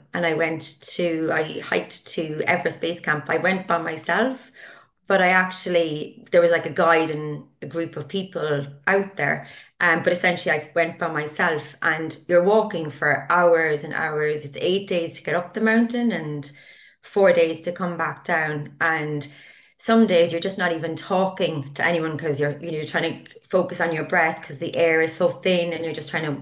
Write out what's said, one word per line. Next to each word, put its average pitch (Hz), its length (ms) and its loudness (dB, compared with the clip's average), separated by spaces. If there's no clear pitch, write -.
and 175 120 0
I 160 80 2
went 160 480 -2
to, 160 520 -2
I 156 260 -2
hiked - 480 -4
to 156 400 -4
Everest 175 340 -2
Base 170 180 -4
Camp. 147 300 -4
I 160 80 2
went 185 300 0
by 170 100 0
myself, 170 720 -2
but 190 140 4
I 180 80 4
actually, 175 1000 0
there 175 100 8
was, 170 100 6
like, 165 140 2
a 160 80 -6
guide 165 380 4
and 151 340 -6
a 147 60 -8
group 165 300 -6
of 143 100 -8
people 156 580 -4
out 196 300 0
there. 147 300 -2
Um, 170 220 4
but 175 100 2
essentially 175 420 0
I 151 200 -6
went 165 240 0
by 175 100 -2
myself, 156 720 -2
and 160 360 -2
you're 175 160 6
walking 202 480 2
for 143 400 0
hours 165 520 4
and 156 100 -8
hours. 151 520 -2
It's 143 160 -14
eight 196 260 0
days 170 300 -2
to - 60 -16
get 156 120 -2
up 175 180 -4
the 220 80 -4
mountain 233 520 2
and 151 360 -6
four 190 320 4
days 165 280 2
to 175 120 -6
come 175 240 -4
back 156 260 -6
down. 151 560 -2
And 151 480 -2
some 226 280 6
days 170 240 6
you're 165 80 0
just 190 200 -4
not 175 120 2
even 160 240 -4
talking 185 800 -2
to - 100 -6
anyone 160 340 0
'cause 147 220 -2
you're, 143 220 0
you 170 100 -8
know, 156 60 -4
you're 156 80 -6
trying 160 400 -4
to - 140 -20
focus 180 320 0
on 165 120 0
your 151 120 -4
breath 170 360 0
'cause 135 180 -12
the - 180 -6
air 165 240 4
is 160 120 2
so 180 160 2
thin 175 440 0
and 160 100 -6
you're 156 100 -4
just 151 160 -10
trying 160 160 -4
to 143 160 -4